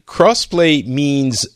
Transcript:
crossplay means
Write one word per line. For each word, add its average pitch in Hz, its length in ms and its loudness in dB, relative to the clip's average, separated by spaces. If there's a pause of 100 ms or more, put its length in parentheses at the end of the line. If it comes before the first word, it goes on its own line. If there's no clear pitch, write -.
crossplay 170 800 0
means 135 680 -2